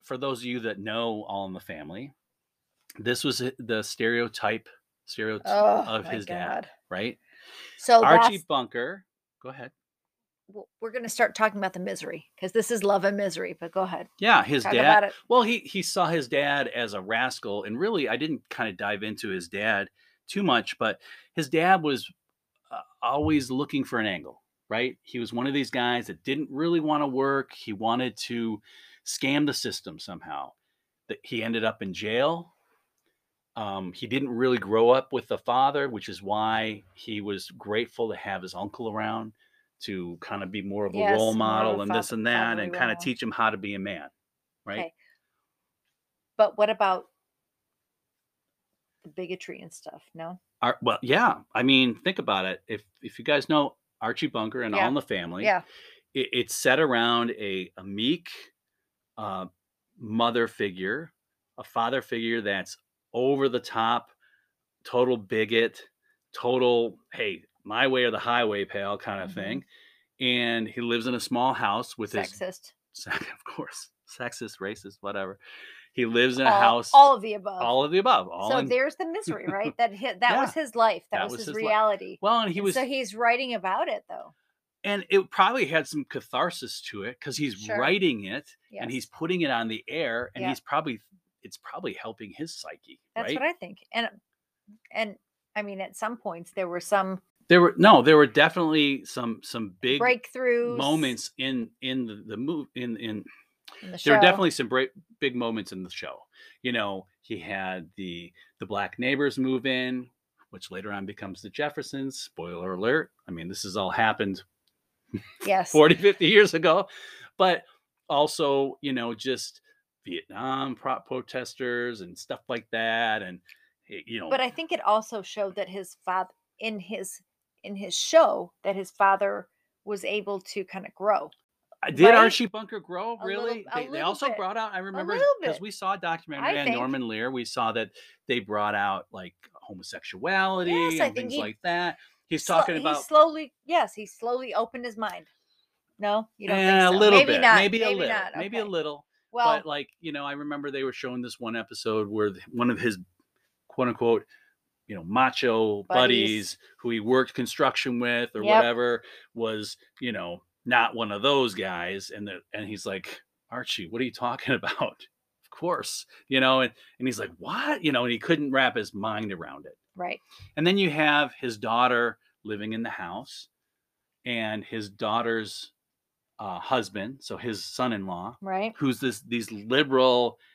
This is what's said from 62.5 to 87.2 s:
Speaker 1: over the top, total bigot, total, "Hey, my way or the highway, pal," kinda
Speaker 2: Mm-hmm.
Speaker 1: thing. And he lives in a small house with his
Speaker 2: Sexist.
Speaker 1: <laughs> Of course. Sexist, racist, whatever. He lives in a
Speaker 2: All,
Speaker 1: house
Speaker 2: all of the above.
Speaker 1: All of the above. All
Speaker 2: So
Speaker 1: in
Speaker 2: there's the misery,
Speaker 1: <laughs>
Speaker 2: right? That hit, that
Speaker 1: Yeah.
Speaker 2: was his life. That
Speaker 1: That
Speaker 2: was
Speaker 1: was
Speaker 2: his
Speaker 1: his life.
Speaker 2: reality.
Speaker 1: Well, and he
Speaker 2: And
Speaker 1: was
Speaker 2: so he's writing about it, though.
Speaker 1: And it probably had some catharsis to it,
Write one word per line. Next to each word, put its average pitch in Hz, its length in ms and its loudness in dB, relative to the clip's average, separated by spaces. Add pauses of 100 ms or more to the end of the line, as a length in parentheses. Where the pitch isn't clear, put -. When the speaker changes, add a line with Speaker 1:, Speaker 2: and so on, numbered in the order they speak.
Speaker 1:
over 135 360 2
the 123 120 -2
top, 113 500 -2 (760)
total 123 340 2
bigot, 110 640 0 (500)
total, 123 640 2 (140)
"Hey, 101 320 -6 (180)
my 113 240 0
way 127 180 2
or 117 60 2
the 107 80 -2
highway, 113 460 0
pal," 101 320 -6
kinda 98 300 -8
Speaker 2:
Mm-hmm. 95 80 -14
Speaker 1:
thing. 104 300 -8 (540)
And 120 480 0
he 123 140 -10
lives 117 260 -2
in 127 80 -2
a 117 60 -4
small 127 320 0
house 113 460 -2
with 107 140 -8
his - 200 -4
Speaker 2:
Sexist. - 400 -12 (220)
Speaker 1:
<laughs> - 120 -16
Of - 380 -10
course. - 460 -14 (180)
Sexist, - 520 -10
racist, 101 420 -10
whatever. 98 360 -8 (540)
He 123 140 0
lives 123 320 4
in 131 80 2
a - 40 6
Speaker 2:
All, 202 100 6
Speaker 1:
house 117 340 6
Speaker 2:
all 277 200 12
of 214 60 0
the 208 140 -6
above. 196 260 -6
Speaker 1:
All 127 240 4
of 151 80 -2
the 185 60 4
above. 190 300 4
All 92 220 -4
Speaker 2:
So 262 80 2
Speaker 1:
in 269 80 0
Speaker 2:
there's 262 300 0
the 370 100 -6
misery, 330 400 -6
Speaker 1:
<laughs> - 20 -2
Speaker 2:
right? 202 280 -4
That 233 160 2
hit, 202 280 -8
that 240 100 4
Speaker 1:
Yeah. 240 100 4
Speaker 2:
was 269 140 -2
his 294 200 -4
life. 220 360 2
That 202 80 -2
Speaker 1:
That 190 60 -2
Speaker 2:
was - 80 -6
Speaker 1:
was 226 80 -8
Speaker 2:
his 208 80 -10
Speaker 1:
his 151 80 -8
life. 220 120 -4
Speaker 2:
reality. 214 540 0
Speaker 1:
Well, 226 180 4
and 208 100 0
he 175 100 -2
Speaker 2:
And 202 40 0
Speaker 1:
was 190 100 0
Speaker 2:
so 262 120 0
he's 247 280 -6
writing 240 380 0
about 208 360 -2
it, - 200 -6
though. - 260 -16 (500)
Speaker 1:
And 202 260 -2
it 190 200 4
probably 208 360 2
had 151 200 0
some 147 200 -6
catharsis 131 760 -6
to 101 220 -10
it, 123 160 -12